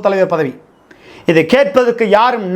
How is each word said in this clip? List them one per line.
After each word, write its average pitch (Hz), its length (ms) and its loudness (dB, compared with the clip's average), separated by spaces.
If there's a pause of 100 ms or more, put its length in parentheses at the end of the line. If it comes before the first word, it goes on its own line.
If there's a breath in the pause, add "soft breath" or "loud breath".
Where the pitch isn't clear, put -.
தலைவர் 190 260 0
பதவி? 156 200 -2 (800 loud breath)
இதை 160 220 2
கேட்பதற்கு 247 540 0 (100)
யாரும் 226 380 -2